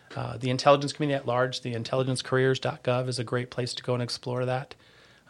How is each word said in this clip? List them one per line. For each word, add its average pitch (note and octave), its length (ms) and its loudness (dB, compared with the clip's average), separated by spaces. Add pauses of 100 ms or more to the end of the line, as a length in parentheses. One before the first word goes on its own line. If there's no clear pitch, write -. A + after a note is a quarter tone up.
(160)
Uh, A#2+ 220 -6
the B2+ 140 -2
intelligence C#3 420 6
community C#3+ 220 0
at C3+ 100 -4
large, B2+ 360 0
the B2 120 -4
intelligence C3 480 0
careers C3 380 2
dot - 240 -4
gov B2+ 240 0
is B2 100 -4
a B2 60 -4
great B2 260 -4
place B2 240 -4
to - 80 -8
go B2 140 0
and B2 80 0
explore B2 420 -4
that. B2+ 300 -4 (540)